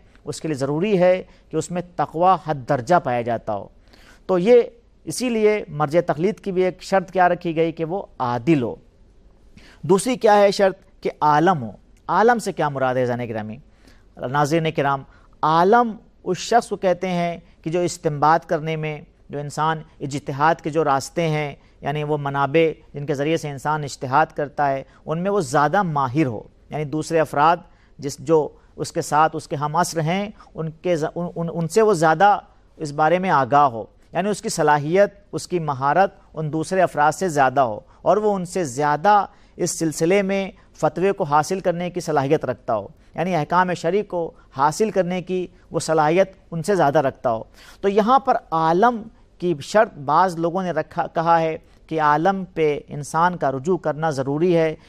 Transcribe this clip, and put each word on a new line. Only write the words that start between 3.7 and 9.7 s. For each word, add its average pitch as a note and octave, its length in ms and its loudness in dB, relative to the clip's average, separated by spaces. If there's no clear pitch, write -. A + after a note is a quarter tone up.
تو F#3 140 0
یہ A#3 220 8
اسی A#3+ 260 -6
لیے G#3+ 380 0
مرجع D3+ 400 -2
تقلید E3+ 320 -2
کی G3+ 120 -8
بھی F3+ 120 0
ایک F#3 200 -4
شرط F#3+ 280 -2
کیا F3+ 180 4
رکھی E3+ 260 -4
گئی E3 160 0
کہ D#3+ 140 -6
وہ F3 180 -6
عادل B2 420 0
ہو۔ G2+ 140 -6